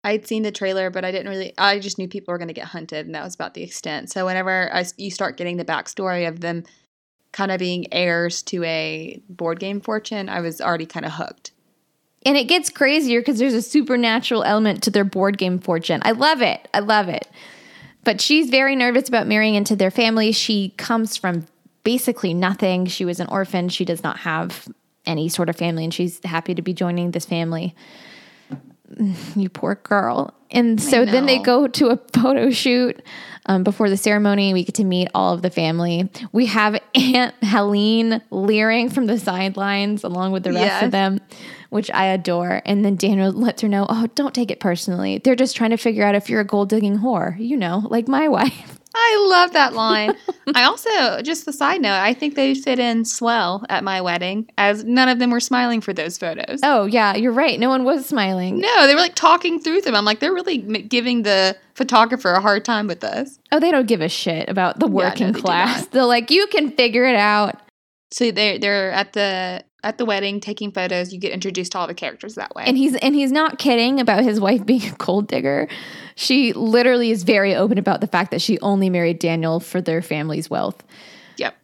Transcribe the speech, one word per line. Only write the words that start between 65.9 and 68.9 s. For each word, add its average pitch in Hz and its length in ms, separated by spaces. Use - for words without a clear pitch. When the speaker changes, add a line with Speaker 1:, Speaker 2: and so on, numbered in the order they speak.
Speaker 2:
They're 254 140
like, 240 260
"You 381 160
can 311 240
figure 240 340
it 254 120
out." 208 440
Speaker 1:
So 240 180
they're, 208 280
they're 196 340